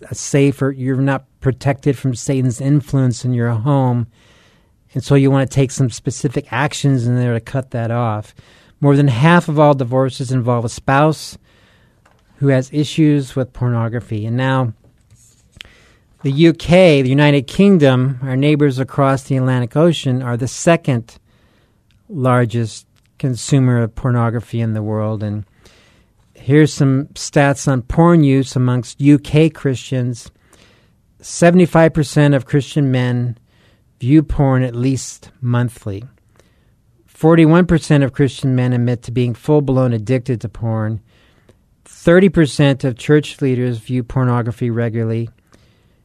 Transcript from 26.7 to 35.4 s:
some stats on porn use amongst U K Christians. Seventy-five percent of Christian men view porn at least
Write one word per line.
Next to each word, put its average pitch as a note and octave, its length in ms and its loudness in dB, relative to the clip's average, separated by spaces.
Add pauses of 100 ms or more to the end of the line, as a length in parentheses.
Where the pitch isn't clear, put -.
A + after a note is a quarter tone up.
some C3+ 400 0
stats - 580 -2
on B2+ 120 -2
porn E3+ 400 4
use C3+ 320 0
amongst B2 440 -2
U C#3+ 200 4
K D#3 320 0
Christians. B2+ 800 -6 (920)
Seventy-five E3+ 720 2
percent D3 400 2
of C3+ 120 -2
Christian C#3+ 460 -2
men B2 460 -2 (640)
view D3+ 220 4
porn C3+ 420 0
at A#2+ 120 -6
least B2+ 560 -6 (100)